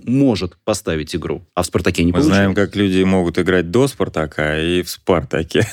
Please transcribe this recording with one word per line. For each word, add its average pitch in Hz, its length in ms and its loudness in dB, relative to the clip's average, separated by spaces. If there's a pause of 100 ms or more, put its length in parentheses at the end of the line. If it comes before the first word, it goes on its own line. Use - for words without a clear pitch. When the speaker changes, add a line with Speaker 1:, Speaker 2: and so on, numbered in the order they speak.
Speaker 1:
может 117 600 0
поставить 87 520 -4
игру, 78 260 -6 (140)
а 90 80 0
в - 20 -6
"Спартаке" 87 380 0
не 87 80 4
Speaker 2:
Мы 87 100 0
знаем, 98 320 4
Speaker 1:
получилось. 98 160 0
Speaker 2:
как - 60 -8
люди 95 260 2
могут 92 380 2
играть 87 320 0
до 127 160 2
"Спартака" 78 720 -4
и 87 200 0
в - 80 -8
"Спартаке". - 840 -2